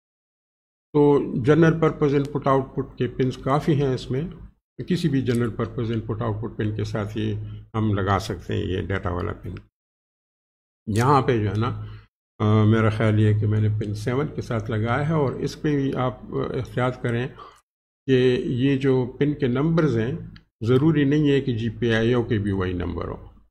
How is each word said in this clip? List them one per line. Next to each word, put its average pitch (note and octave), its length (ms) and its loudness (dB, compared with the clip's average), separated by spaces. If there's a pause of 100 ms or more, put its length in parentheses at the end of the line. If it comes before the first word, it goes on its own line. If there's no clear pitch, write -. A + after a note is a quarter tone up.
(920)
तो D3 440 4
general D#3+ 420 4
purpose D3+ 340 0
input C#3 340 -2
output C3+ 460 -2
के B2 140 -4
pins B2+ 300 -2
काफ़ी D3+ 380 0
हैं C3+ 200 2
इसमें, C#3 340 -6 (580)
किसी E3+ 220 0
भी C3 120 2
general A#2+ 280 0
purpose A2+ 420 -4
input A2 300 -4
output G#2+ 360 -4
pin G#2+ 180 -2
के A2 100 -4
साथ G#2+ 320 -6
ये G#2+ 160 -2 (420)
हम A2 180 2
लगा G2 240 2
सकते F#2 360 -6
हैं G2 120 -2
ये F#2 160 -2
डेटा F#2 280 -4
वाला F2+ 220 -4
pin। - 260 -12 (1300)
यहाँ B2+ 320 4
पे A#2 220 0
जो G#2 60 0
है G2 80 -2
ना, A#2 120 0 (680)
अ, G#2+ 260 4
मेरा A2 240 4
ख्याल G#2+ 300 2
ये G#2+ 140 4
है G#2 60 2
कि A2 60 0
मैंने G#2+ 240 2
pin G#2+ 240 -2
सेवन C3 340 -2
के - 140 -8
साथ A2 280 -6
लगाया A#2 360 0
है E3 100 0
और C3+ 260 0
इस - 140 -4
पे D3+ 220 0
भी C3+ 160 0
आप, - 400 -4
अ, - 240 -4
एहतियात B2+ 460 -2
करें B2 320 -2 (720)
कि C3 60 4 (240)
ये C#3 400 0
जो C3 280 2
पिन D3 280 0
के C#3 140 -2
नंबर्स D3 480 2
हैं A#2+ 420 -4 (260)
ज़रूरी C#3+ 420 4
नहीं D3 240 4
है C#3 120 4
कि C3+ 120 -2
जीपीआईओ A2+ 680 2
के A2 140 0
भी G2+ 140 -2
Y F#2 220 -2
number F2 360 -4
हो। - 60 -8 (360)